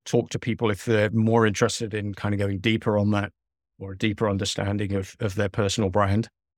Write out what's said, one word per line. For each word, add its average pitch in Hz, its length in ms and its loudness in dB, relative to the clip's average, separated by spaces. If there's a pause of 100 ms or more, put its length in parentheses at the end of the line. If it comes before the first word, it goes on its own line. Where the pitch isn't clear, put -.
talk 120 260 0
to - 80 -4
people 113 320 0
if 101 140 -4
they're 107 260 2
more 113 360 4
interested 107 480 0
in 104 180 -4
kind 104 220 -4
of 101 40 0
going 101 200 -2
deeper 110 400 2
on 104 140 2
that 101 200 -2 (460)
or 98 140 -12
a 95 60 -14
deeper 110 300 0
understanding 101 640 -2
of, 98 280 -6
of 101 160 -4
their 104 120 0
personal 101 400 0
brand. 101 400 2 (300)